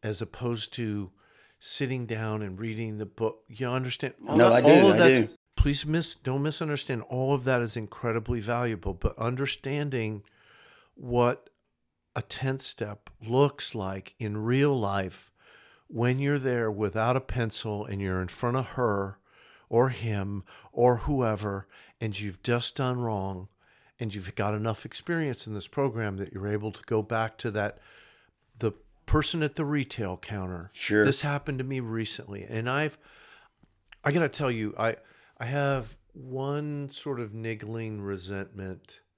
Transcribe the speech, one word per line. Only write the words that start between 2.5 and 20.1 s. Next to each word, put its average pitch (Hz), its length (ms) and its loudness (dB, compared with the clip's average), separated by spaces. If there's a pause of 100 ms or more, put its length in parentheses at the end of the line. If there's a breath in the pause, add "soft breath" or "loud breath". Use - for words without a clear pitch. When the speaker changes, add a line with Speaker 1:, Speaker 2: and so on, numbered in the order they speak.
Speaker 1:
reading 110 380 -6
the 107 80 -4
book. - 420 -4
You 123 220 -6
understand? 127 440 -2 (140)
All - 100 2
Speaker 2:
No, 120 120 10
Speaker 1:
that, 123 140 8
Speaker 2:
I 143 40 10
do, - 0 -
Speaker 1:
all 156 220 12
of 196 60 8
Speaker 2:
I - 20 6
Speaker 1:
that's, 123 300 8
Speaker 2:
do. - 20 -8 (260)
Speaker 1:
please 143 300 4
miss-, 156 300 -2
don't 135 280 -2
misunderstand. 147 600 -4
All 131 300 0
of 127 120 0
that 127 160 2
is 113 160 -4
incredibly 113 600 -2
valuable, 110 540 -2
but - 240 -2
understanding 127 1040 -2 (720 soft breath)
what 120 540 0 (680)
a 131 60 -4
tenth 135 400 -4
step - 480 -10 (160)
looks 135 480 2
like 95 460 -8
in 107 180 -4
real 131 400 2
life 98 540 -4 (560 soft breath)
when 123 320 0
you're 143 200 2
there 123 320 0
without 107 460 0
a 131 40 0
pencil 110 640 -4
and 98 160 -4
you're 92 200 0
in 92 80 -4
front 120 260 -2
of 135 140 -2
her 98 480 0 (500 soft breath)
or 120 220 4
him 101 540 -4 (280 soft breath)